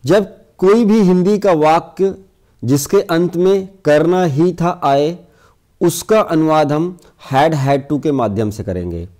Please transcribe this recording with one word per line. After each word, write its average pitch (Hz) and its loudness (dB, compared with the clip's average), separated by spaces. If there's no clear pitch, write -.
जब 190 0
कोई 214 4
भी 214 2
हिंदी 185 2
का 202 0
वाक्य 165 0
जिसके 139 0
अंत 170 -2
में 190 0
करना 160 2
ही 170 0
था 170 -4
आए, 147 0
उसका 175 0
अनुवाद 156 0
हम 175 -4
had, 156 2
had 139 0
to 147 -4
के 156 -2
माध्यम 110 -2
से 101 -10
करेंगे। 90 -8